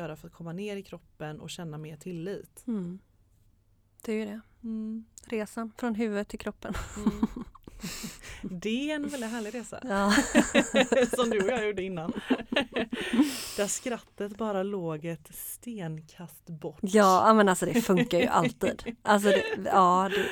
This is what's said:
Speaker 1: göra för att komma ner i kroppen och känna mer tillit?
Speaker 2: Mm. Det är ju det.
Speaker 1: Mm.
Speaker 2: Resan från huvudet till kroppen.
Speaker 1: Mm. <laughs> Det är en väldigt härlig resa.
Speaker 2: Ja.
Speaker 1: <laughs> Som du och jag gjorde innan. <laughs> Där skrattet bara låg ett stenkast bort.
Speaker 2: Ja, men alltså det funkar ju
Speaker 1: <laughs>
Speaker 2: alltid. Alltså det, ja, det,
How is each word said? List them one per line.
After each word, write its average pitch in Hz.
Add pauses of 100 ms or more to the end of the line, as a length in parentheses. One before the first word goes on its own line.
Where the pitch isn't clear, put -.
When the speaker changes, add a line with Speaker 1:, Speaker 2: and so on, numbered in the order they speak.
Speaker 1:
göra 156
för 170
att -
komma 165
ner 202
i 196
kroppen 151
och -
känna 156
mer 156
tillit? 175
Speaker 2:
Mm. 185 (1040)
Det 226
är 214
ju 220
det. 208 (220)
Speaker 1:
Mm. 220 (220)
Speaker 2:
Resan 220
från 233
huvudet 208
till 226
kroppen. - (220)
Speaker 1:
Mm. 208 (1160)
<laughs> 185
Det 247
är 302
en 294
väldigt 240
härlig 220
resa. -
Speaker 2:
Ja. 202
Speaker 1:
<laughs> 254
Som 240
du 214
och 190
jag 233
gjorde 196
innan. 175
<laughs> -
Där 202
skrattet 208
bara 202
låg 170
ett 170
stenkast 165
bort. 160
Speaker 2:
Ja, 196
men 208
alltså 185
det 226
funkar -
ju 254
Speaker 1:
<laughs> - (100)
Speaker 2:
alltid. 233
Alltså 208
det, 196 (200)
ja, 185
det, 196